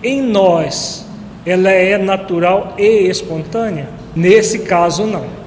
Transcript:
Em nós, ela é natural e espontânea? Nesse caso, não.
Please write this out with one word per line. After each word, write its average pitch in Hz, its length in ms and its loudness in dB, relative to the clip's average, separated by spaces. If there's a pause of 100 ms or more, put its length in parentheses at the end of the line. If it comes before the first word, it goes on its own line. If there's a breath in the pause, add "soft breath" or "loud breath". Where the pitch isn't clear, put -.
Em 262 180 0
nós, 190 840 0 (400)
ela 185 240 2
é 190 280 4
natural 190 800 0
e 202 300 4
espontânea? 170 800 -4 (280)
Nesse 208 440 4
caso, 170 460 0
não. 185 200 -4 (220)